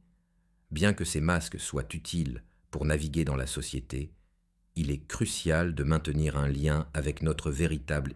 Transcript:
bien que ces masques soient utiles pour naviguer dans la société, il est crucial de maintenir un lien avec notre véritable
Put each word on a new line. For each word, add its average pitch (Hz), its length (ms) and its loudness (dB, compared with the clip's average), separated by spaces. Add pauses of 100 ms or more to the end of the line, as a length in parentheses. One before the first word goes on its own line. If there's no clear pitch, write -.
(720)
bien 90 220 4
que 87 120 0
ces 80 160 0
masques 87 380 2
soient - 340 -4
utiles 78 520 -4 (260)
pour 71 140 -2
naviguer 76 400 2
dans 69 100 0
la 65 140 -2
société, 65 680 -6 (640)
il 76 160 0
est 71 160 -4
crucial 82 680 0
de 71 80 -2
maintenir 76 540 2
un 71 100 2
lien 73 480 2
avec 73 280 -2
notre 78 280 0
véritable 73 640 -2